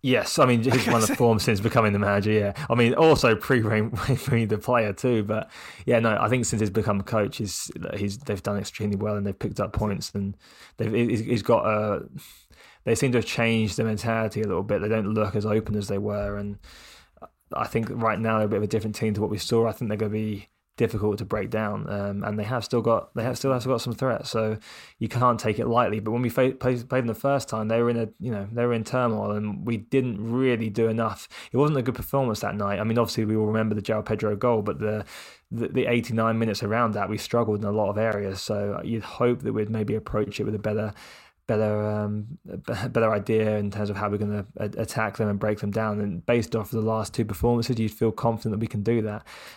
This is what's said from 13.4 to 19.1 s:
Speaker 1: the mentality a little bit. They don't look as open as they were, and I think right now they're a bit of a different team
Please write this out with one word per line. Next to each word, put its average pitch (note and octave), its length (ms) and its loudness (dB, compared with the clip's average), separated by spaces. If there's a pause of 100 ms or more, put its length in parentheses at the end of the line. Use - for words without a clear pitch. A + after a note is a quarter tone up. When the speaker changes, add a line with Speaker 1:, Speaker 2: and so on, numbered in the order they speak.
Speaker 1:
the A2+ 80 0
mentality A2+ 560 -2
a A2 60 0
little F#2+ 160 0
bit. G#2 180 0
They G#2 80 -2
don't G#2+ 240 0
look G#2+ 240 0
as G#2 80 0
open G#2+ 320 0
as G2 120 -4
they G2+ 100 0
were, G2+ 400 -2
and G2+ 180 -8 (1000)
I - 120 -2
think A2+ 240 -2
right A2+ 280 0
now A2+ 200 2
they're G#2+ 80 2
a - 20 0
bit G#2 80 2
of G#2 60 2
a G#2 60 0
different G#2+ 280 -2
team A2 160 0